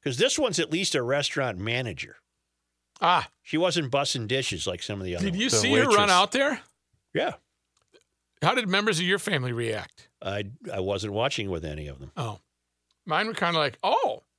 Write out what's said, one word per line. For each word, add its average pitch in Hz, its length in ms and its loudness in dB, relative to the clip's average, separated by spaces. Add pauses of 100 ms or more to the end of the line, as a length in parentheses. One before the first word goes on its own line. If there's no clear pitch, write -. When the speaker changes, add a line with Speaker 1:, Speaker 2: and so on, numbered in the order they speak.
Speaker 1:
'Cause 131 160 -2
this 254 200 4
one's 233 220 2
at 139 100 0
least 175 240 0
a 135 80 2
restaurant 131 560 0
manager. 110 600 -4 (800)
Speaker 2:
Ah. 175 280 4 (140)
Speaker 1:
She - 140 -4
wasn't 165 340 0
bussing 135 380 0
dishes 127 380 -2
like 90 160 -6
some 101 180 -6
of 95 40 -6
the 90 120 -4
other - 80 -2
Speaker 2:
Did 185 120 -2
you 226 100 0
Speaker 1:
ones. - 140 2
Speaker 2:
see - 140 2
her 269 120 6
run 208 240 6
out 185 220 6
there? 277 300 2 (500)
Speaker 1:
Yeah. - 220 -2 (1080)
Speaker 2:
How 185 120 4
did 233 140 0
members 202 320 2
of 180 40 0
your 190 140 2
family 127 340 -2
react? 113 560 -6 (140)
Speaker 1:
I, 101 280 -6 (220)
I 104 80 -4
wasn't 98 320 -2
watching 107 380 -2
with 82 140 -4
any 76 240 -8
of 69 100 -14
them. 67 180 -16
Speaker 2:
Oh. 110 240 -8 (640)
Mine 175 240 -2
were 220 60 -8
kinda 170 240 0
like, 143 240 -2
"Oh." 220 420 0 (140)